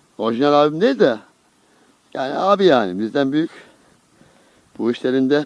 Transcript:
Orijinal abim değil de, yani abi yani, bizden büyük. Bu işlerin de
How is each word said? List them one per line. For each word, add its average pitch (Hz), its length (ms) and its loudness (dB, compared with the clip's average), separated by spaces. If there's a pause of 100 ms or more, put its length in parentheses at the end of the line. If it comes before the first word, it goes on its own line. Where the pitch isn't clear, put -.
(200)
Orijinal 113 340 0
abim 151 280 2
değil 226 180 0
de, 123 200 0 (960)
yani 139 240 -6
abi 190 280 2
yani, 110 340 2
bizden 135 320 -2
büyük. 156 200 -2 (1300)
Bu 113 140 -2
işlerin 131 380 -2
de 147 160 0